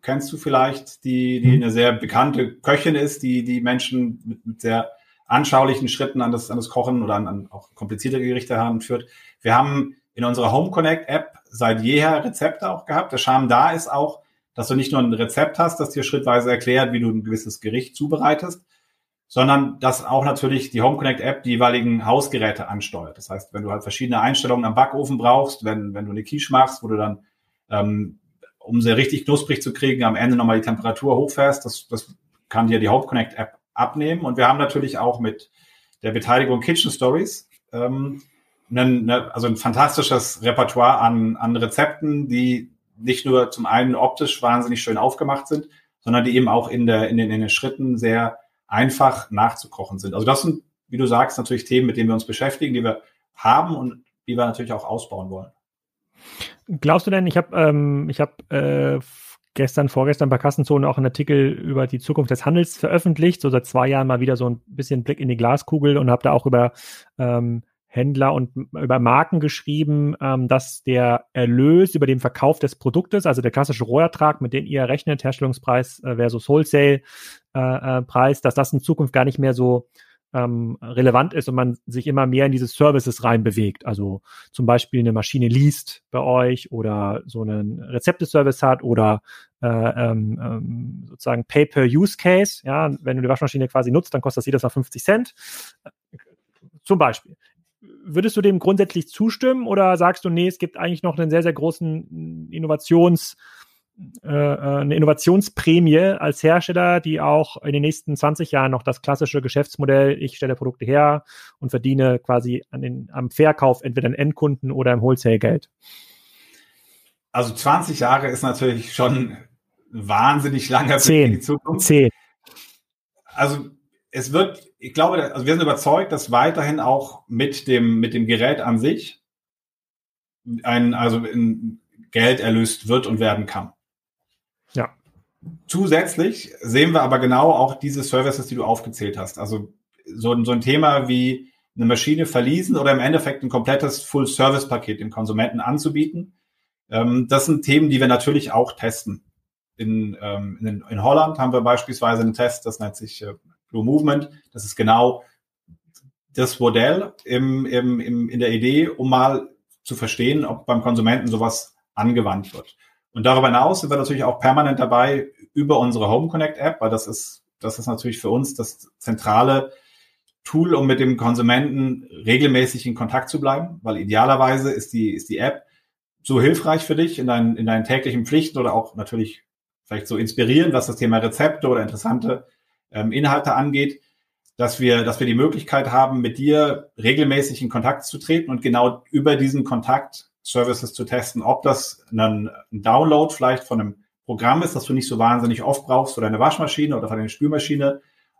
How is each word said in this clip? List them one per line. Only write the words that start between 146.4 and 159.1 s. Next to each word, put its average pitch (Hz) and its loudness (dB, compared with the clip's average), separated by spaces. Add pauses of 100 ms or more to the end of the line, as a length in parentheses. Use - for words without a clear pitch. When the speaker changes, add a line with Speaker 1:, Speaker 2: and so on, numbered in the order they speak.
Speaker 1:
Ähm, 120 0
das 139 2
sind 156 0
Themen, 151 4
die 135 2
wir 131 4
natürlich 123 0
auch 117 0
testen. - -8 (520)
In, 110 -4
ähm, 101 -8
in, 107 -6
in 101 -4
Holland 156 2
haben 127 0
wir 123 2
beispielsweise 120 0
einen 110 0
Test, 120 -2
das 110 -8
nennt 104 -10
sich, - -16
äh, 87 -14 (360)
Blue 110 -4
Movement. 147 2 (240)
Das 104 -14
ist - -14
genau 117 2 (1120)
das 123 -2
Modell 123 2 (100)
im, 131 -2
im, 123 0
im, 120 -4
in 123 -6
der 117 0
Idee, 131 2
um 131 -4
mal 131 2 (340)